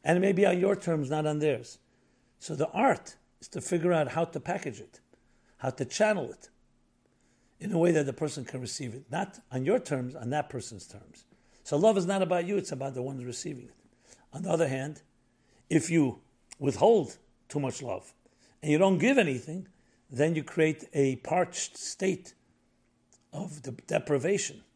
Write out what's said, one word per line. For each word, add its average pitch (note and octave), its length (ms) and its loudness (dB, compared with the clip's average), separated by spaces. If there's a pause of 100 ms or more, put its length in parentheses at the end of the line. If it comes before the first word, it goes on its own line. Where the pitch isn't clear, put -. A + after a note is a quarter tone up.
And E3 160 4
it - 20 4
may F#3+ 120 4
be F#3 120 4
on F#3 140 4
your G3 160 4
terms, D#3 360 -2
not D3+ 160 0
on D3+ 120 0
theirs. D3 400 -2 (600)
So D#3 160 -8
the C#3+ 140 0
art - 440 0 (280)
is - 60 -20
to - 120 -8
figure F3 320 0
out D3+ 200 2
how E3 120 0
to E3 140 -8
package D#3 400 -6
it, - 220 -20 (580)
how C3 120 -4
to C3 140 -6
channel G3+ 460 0
it - 180 -18 (1080)
in G3+ 140 -6
a F3+ 60 2
way E3+ 120 6
that D#3 160 4
the C3+ 60 -4
person C#3 320 -6
can C3 160 -10
receive A#2+ 340 -8
it, C#3 160 -16
not F#3 300 -6 (100)
on C3 140 -4
your G3+ 160 2
terms, B2+ 340 -4
on A#2 160 -8
that D3 180 -2
person's G#2+ 380 -12
terms. - 380 -20 (400)
So - 120 -2
love G3+ 220 6
is F3+ 80 0
not G3 160 0
about F3 220 0
you, G3+ 120 -2
it's - 140 -4
about C3+ 240 -8
the B2 80 -6
ones C3 220 -8
receiving B2 400 -10
it. A#2+ 100 -20 (580)
On D3+ 100 -8
the F3 80 -4
other E3 180 4
hand, C3+ 340 -6 (680)
if - 220 2
you D3 300 2 (400)
withhold D3 580 4 (300)
too D3 100 -4
much C3+ 240 -4
love G#2 320 -8 (480)
and D3+ 80 -4
you D3+ 80 6
don't F#3+ 200 6
give B3 200 4
anything, D#3+ 480 -2 (420)
then D3+ 280 2
you D3+ 80 -2
create D#3 400 2 (100)
a C3+ 220 2
parched - 600 -2
state - 580 -4 (1000)
of - 300 -10
de-, C3 100 -10 (160)
deprivation. D#3 760 0 (140)